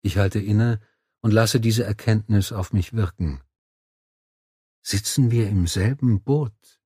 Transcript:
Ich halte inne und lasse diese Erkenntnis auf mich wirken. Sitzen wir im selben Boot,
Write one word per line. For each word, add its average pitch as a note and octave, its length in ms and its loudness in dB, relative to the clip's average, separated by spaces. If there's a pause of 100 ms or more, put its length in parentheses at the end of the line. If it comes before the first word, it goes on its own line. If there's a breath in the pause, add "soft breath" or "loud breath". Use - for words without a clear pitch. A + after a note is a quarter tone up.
Ich F#2+ 160 -2
halte G2+ 220 0
inne G#2+ 420 0 (400 soft breath)
und A2 100 2
lasse A2+ 280 4
diese A2+ 260 0
Erkenntnis G#2+ 640 0
auf G2 220 -6
mich G2+ 200 -2
wirken. E2+ 480 -4 (1400)
Sitzen A#2 500 0
wir A#2 180 0
im F#2 160 2
selben A2 560 0
Boot, C#3 320 -2 (320)